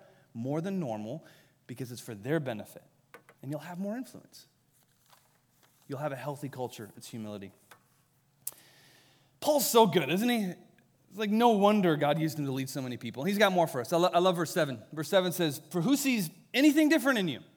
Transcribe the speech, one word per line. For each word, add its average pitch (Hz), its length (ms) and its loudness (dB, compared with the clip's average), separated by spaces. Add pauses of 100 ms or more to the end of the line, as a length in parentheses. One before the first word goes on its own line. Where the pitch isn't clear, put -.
(320)
more 135 300 -4
than 190 180 -4
normal, 117 460 -8 (400)
because 123 260 -12
it's 117 80 -14
for 120 140 -12
their 131 260 -2
benefit, 117 420 -10 (600)
and 131 80 -10
you'll 147 100 -8
have 175 180 -14
more 202 180 -8
influence. - 500 -16 (1400)
You'll 135 120 -8
have 147 140 -6
a 135 40 -8
healthy 139 320 -10
culture. 123 480 -10
It's - 120 -18
humility. 104 440 -12 (1900)
Paul's 294 280 2
so 226 180 8
good, 151 220 0
isn't 202 200 0
he? 208 260 0 (560)
It's 185 80 -14
like, 214 120 -2
no 233 200 6
wonder 202 460 4
God 147 220 0
used 156 200 -2
him 143 80 -2
to 135 40 -2
lead 131 200 -4
so 143 100 -8
many 123 160 -8
people. 117 260 -10
He's 196 140 -2
got 202 160 6
more 175 140 4
for 127 160 -4
us. - 100 -4
I, 170 60 4
lo-, 180 140 4
I 175 60 2
love 180 180 4
verse 170 140 -2
seven. 139 300 -2 (140)
Verse 156 140 -8
seven 185 220 2
says, 156 300 -2 (100)
"For 175 120 -2
who 247 120 2
sees 233 360 0 (240)
anything 294 340 6
different 269 300 2
in 185 100 0
you?" 110 120 -6 (160)